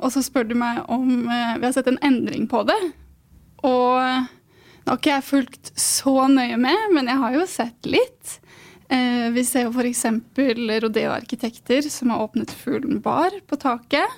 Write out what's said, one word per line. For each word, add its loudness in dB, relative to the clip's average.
og -2
så 0
spør -2
du -2
meg -2
om, 0
eh, -2
vi -2
har 2
sett 0
en 2
endring 0
på 0
det, 0
og, 2
eh, 0
nå 0
har -2
ikke 2
jeg 0
fulgt -4
så 2
nøye 4
med, 2
men 2
jeg 0
har 2
jo 2
sett -6
litt. -2
Eh, 0
vi 0
ser 0
jo -2
for 0
eksempel 0
Rodeo 0
Arkitekter, -2
som -2
har 0
åpnet -4
Fuglen -4
Bar 0
på -4
taket, -2